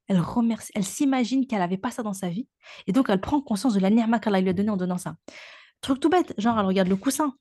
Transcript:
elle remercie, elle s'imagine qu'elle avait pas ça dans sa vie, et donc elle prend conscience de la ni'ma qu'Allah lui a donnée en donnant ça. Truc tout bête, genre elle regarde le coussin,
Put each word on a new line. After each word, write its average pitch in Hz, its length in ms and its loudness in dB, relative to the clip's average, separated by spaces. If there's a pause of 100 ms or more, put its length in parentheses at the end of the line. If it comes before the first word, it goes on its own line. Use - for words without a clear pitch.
elle 190 140 2
remercie, 226 540 -2
elle 196 100 -2
s'imagine 262 600 0
qu'elle 208 160 -2
avait 185 160 -2
pas 240 120 -6
ça 240 120 -8
dans 214 100 -6
sa 190 160 -6
vie, 190 180 -6 (400)
et 190 60 0
donc 262 160 4
elle 190 120 2
prend 285 200 -2
conscience 226 340 -2
de 196 60 2
la 190 100 4
ni'ma 226 280 4
qu'Allah 202 220 0
lui 185 100 2
a - 20 2
donnée 202 180 0
en 208 60 -2
donnant 180 220 -2
ça. 160 180 -10 (640)
Truc 262 180 -2
tout 330 100 2
bête, 349 300 2
genre 226 200 0
elle 202 80 2
regarde 190 220 2
le 190 80 2
coussin, 269 440 -2